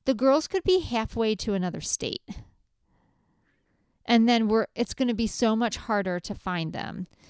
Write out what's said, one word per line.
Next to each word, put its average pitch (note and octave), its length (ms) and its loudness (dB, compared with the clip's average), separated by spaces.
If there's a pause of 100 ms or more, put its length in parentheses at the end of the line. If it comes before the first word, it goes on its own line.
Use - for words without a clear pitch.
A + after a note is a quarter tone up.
the C4+ 80 2
girls C4+ 340 4
could F#4+ 160 -2
be F#4 180 4
halfway A3+ 560 -2
to G#3 180 -2
another F3+ 260 -2
state." - 400 -4 (1800)
And A3+ 240 4
then A3+ 200 4
we're, A3 260 2
it's - 180 -4
gonna A#3+ 220 -2
be A3 120 -2
so A3 300 0
much A3+ 200 -2
harder F#3 440 -2
to G3 140 -8
find E3 400 -6
them. - 320 -8 (240)